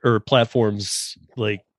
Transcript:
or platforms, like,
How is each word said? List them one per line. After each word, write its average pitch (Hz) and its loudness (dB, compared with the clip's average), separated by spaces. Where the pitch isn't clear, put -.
or 113 2
platforms, 113 0
like, 107 -4